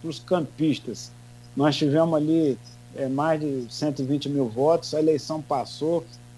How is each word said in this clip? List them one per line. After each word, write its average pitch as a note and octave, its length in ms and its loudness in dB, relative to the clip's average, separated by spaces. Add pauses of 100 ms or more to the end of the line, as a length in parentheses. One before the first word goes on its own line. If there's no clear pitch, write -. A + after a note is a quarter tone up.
pros D#3 200 -8
campistas. D3+ 920 -2 (460)
Nós C#3+ 180 4
tivemos D#3 400 2
ali, D3+ 420 2 (380)
é, C3+ 140 -4
mais D3+ 320 0
de C#3 280 -4
cento C#3+ 320 -4
e C3+ 40 -2
vinte C#3+ 240 -2
mil C#3 200 0
votos, D3 460 2
a D3+ 60 2
eleição D#3 420 0
passou, D3 640 -2 (340)